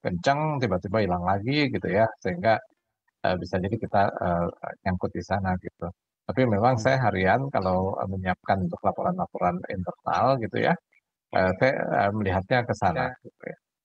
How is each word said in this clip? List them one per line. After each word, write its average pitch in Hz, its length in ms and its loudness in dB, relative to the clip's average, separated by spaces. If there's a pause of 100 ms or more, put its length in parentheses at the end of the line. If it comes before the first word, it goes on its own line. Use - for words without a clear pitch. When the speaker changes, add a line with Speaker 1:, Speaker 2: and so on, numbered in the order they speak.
Speaker 1:
kencang, 139 600 0
tiba-tiba 98 420 -2
hilang 90 200 -2
lagi 120 480 0
gitu 92 180 -4
ya, 104 140 4 (180)
sehingga, 95 360 0 (680)
eee, 92 180 2
bisa 90 200 -4
jadi 101 200 -2
kita, 98 180 2 (220)
eee, 87 240 0 (400)
nyangkut 92 300 -2
di 87 80 -6
sana 95 280 0 (100)
gitu. - 240 -10 (400)
Tapi - 200 0
memang 107 320 4
Speaker 2:
Mhm. 107 40 -6
Speaker 1:
saya 131 220 4
harian 98 360 4 (120)
kalau, 92 480 0
eee, - 120 -4
menyiapkan 95 440 -2 (100)
untuk 85 200 -8
laporan-laporan 90 720 -2 (140)
internal 101 720 0
gitu 104 140 -4 (100)
ya, 165 60 4 (640)
eee, 92 220 4
saya, 131 160 4
eee, - 420 0
melihatnya 95 420 0 (100)
ke 110 80 0
sana 98 340 0
Speaker 2:
Ya. 127 140 -14
Speaker 1:
gitu - 160 -20 (100)
ya, - 60 -14 (280)